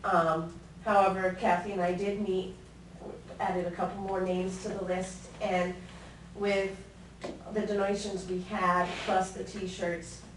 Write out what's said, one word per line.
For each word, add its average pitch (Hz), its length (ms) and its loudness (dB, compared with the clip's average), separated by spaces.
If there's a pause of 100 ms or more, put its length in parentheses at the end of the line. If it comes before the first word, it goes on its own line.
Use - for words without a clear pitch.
Um, 165 480 4 (320)
however, 190 560 6
Kathy 202 320 2
and 185 80 -2
I 180 140 2
did 202 260 0
meet, 185 340 0 (840)
added 180 260 2
a 175 40 0
couple 190 320 -2
more 190 200 0
names 185 400 0
to 214 80 -4
the 190 140 -4
list, 180 320 -2 (240)
and 180 340 2 (600)
with 196 360 2 (840)
the 208 80 2
donations 202 640 0
we 180 160 0
had, 180 440 4 (200)
plus 185 260 4
the 190 120 -6
T-shirts 175 760 -4 (160)